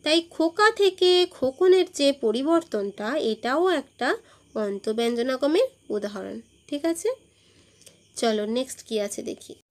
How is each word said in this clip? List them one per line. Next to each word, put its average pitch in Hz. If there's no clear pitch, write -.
তাই 330
খোকা 330
থেকে 370
খোকনের 359
যে 277
পরিবর্তনটা, 247
এটাও 247
একটা 311
অন্ত 202
ব্যঞ্জনাগমের 254
উদাহরণ। 202
ঠিক 294
আছে, 330
চলো 220
নেক্সট 247
কি 214
আছে 208
দেখি। -